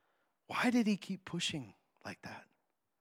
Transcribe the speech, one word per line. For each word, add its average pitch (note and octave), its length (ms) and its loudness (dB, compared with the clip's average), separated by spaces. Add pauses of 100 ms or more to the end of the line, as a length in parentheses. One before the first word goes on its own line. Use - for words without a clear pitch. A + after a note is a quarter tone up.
(460)
Why A#3 240 2
did A#3 160 6
he G#3 100 6
keep - 300 -6
pushing C#3 480 -4 (320)
like G2 160 -10
that? - 220 -12 (560)